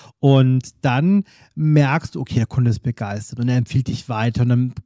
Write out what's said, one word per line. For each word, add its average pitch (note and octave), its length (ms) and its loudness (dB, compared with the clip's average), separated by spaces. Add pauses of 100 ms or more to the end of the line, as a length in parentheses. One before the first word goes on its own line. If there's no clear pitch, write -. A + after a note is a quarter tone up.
(180)
Und C3 680 2
dann D#3+ 380 2 (320)
merkst D3+ 640 0
du, D3+ 40 -8
okay, - 140 -8
der A2+ 120 0
Kunde A#2+ 240 0
ist G#2 100 -2
begeistert G#2 580 -8
und A#2+ 100 -2
er B2+ 100 0
empfiehlt B2+ 280 -2
dich A#2+ 220 -8
weiter. A2+ 340 -2
Und A#2+ 60 0
dann B2 260 0 (120)